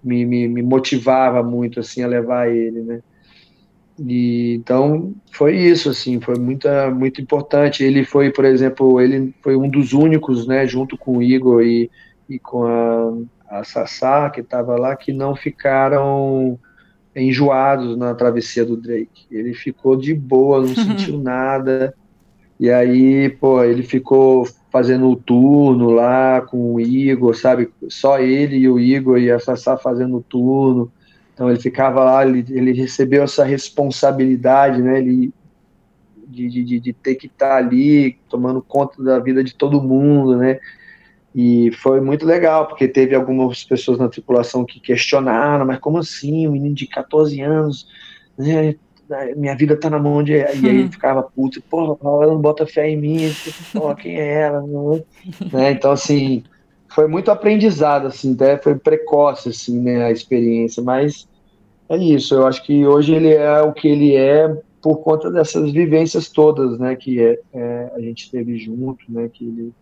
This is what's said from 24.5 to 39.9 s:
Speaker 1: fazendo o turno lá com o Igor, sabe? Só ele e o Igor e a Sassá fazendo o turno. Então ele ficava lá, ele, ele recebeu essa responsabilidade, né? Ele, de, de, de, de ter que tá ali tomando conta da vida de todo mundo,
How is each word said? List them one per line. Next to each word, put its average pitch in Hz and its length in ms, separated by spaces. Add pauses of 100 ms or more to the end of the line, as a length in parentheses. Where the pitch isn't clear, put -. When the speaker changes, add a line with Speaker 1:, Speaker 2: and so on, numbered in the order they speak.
Speaker 1:
fazendo 127 400
o 120 60
turno 127 720
lá 127 520
com 120 320
o 117 60
Igor, 123 540
sabe? 123 360 (180)
Só 139 320
ele 135 380
e 131 100
o 123 100
Igor 127 400
e 120 120
a 120 100
Sassá 127 360
fazendo 127 420
o 117 40
turno. 127 680 (420)
Então 123 160
ele 120 80
ficava 131 460
lá, 131 220
ele, 127 240
ele 127 220
recebeu 131 520
essa 139 200
responsabilidade, 135 1400
né? 127 160
Ele, 127 340 (960)
de, 123 200
de, 123 160
de, 120 160
de 123 120
ter 131 240
que - 120
tá 135 280
ali 131 600 (100)
tomando 127 340
conta 139 400
da 131 160
vida 131 240
de 131 120
todo 143 280
mundo, 135 540